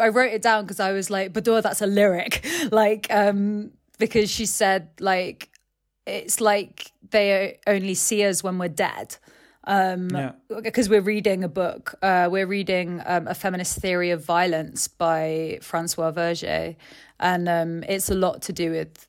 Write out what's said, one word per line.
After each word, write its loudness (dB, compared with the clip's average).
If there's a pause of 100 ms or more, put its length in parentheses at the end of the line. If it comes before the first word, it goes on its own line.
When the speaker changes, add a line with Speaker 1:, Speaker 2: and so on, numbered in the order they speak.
Speaker 1:
I 6
wrote 4
it -4
down 4
'cause -6
I 2
was -2
like, -2
"Bador, 2
that's -2
a 2
lyric." 2 (140)
<laughs> -2
Like, 4
um, 2 (300)
because 2
she -4
said, 0 (100)
like, -2 (560)
it's -4
like 0 (200)
they 2
only 0
see 0
us 0
when -4
we're -2
dead. -4 (520)
Um, 2
Speaker 2:
Yeah. -4 (400)
Speaker 1:
'cause 2
we're 6
reading 0
a -2
book. -4
Uh, 4
we're 0
reading, -2
um, -2
A -4
Feminist -4
Theory 0
of -2
Violence 0
by -2
Francois -4
Verger. -4 (460)
And, 0
um, -2
it's -4
a 0
lot 0
to -8
do -2
with, -8